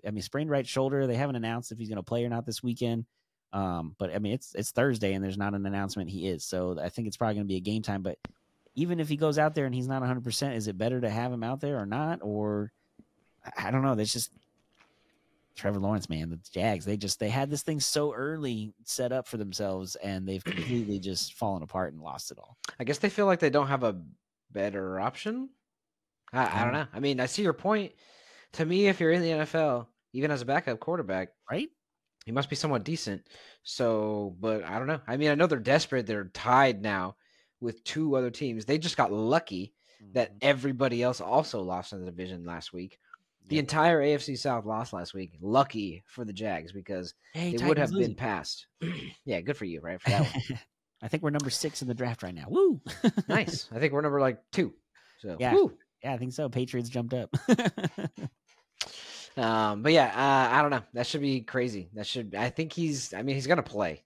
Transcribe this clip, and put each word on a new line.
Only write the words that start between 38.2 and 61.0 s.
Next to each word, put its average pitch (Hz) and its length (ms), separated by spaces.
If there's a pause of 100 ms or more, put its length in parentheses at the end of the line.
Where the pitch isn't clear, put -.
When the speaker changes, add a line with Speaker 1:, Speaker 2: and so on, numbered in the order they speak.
Speaker 2:
teams. 113 340
They 147 120
just 160 200
got 110 140
lucky 110 600 (400)
that 117 160
Speaker 1:
Mm-hmm. 101 120
Speaker 2:
everybody 131 640
else 123 180
also 120 400
lost 90 320
in 98 60
the 90 60
division 90 400
last 85 280
week. 92 240 (500)
The 151 80
Speaker 1:
Yep. 151 80
Speaker 2:
entire 156 380
A 147 120
F 139 80
C 135 140
South 120 300
lost 110 280
last 87 220
week. 90 260
Lucky 104 640
for - 200
the 104 80
Jags 92 380
because 92 420 (200)
Speaker 1:
Hey, 170 240
Speaker 2:
they 123 80
would 151 120
have 147 120
Speaker 1:
Titans - 20
Speaker 2:
been 190 80
Speaker 1:
losing. - 160
Speaker 2:
passed. 107 520 (140)
<clears throat> - 440
Yeah, 98 160
good 135 160
for 107 80
you, 80 160
right? 85 200
For - 100
that 104 100
one. 131 380 (200)
Speaker 1:
<laughs> - 240
I 110 40
think 151 160
we're 147 80
number 147 180
six - 320
in 127 60
the 120 80
draft 120 280
right 90 120
now. 73 140
Woo! 349 320 (220)
<laughs> 214 240
Speaker 2:
Nice. 196 440
I 117 80
think 143 140
we're 143 80
number, 143 200
like, 131 180 (120)
two. 160 220 (460)
So, 90 200
Speaker 1:
Yeah. 123 160
Speaker 2:
woo! 392 180 (300)
Speaker 1:
Yeah, 135 100
I 120 40
think 127 160
so. 147 160
Patriots 123 400
jumped 120 240
up. 123 160 (180)
<laughs> 208 640 (1300)
Speaker 2:
Um, 110 440
but 151 120
yeah, 143 140
uh, 131 460
I 147 80
don't 147 100
know. 123 120 (100)
That 123 140